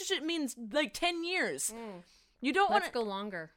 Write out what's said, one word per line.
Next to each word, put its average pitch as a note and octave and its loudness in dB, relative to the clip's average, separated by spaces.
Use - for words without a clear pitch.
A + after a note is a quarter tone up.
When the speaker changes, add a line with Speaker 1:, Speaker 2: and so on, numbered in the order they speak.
Speaker 1:
should, D4+ 0
means, D#4 -2
like, D4 2
ten F4 0
years. D4 0
Speaker 2:
Mm. G#3+ -10
Speaker 1:
You C4 2
don't G4 6
Speaker 2:
Let's G4 6
Speaker 1:
wanna E4 -4
Speaker 2:
go B3 0
longer. G3 -6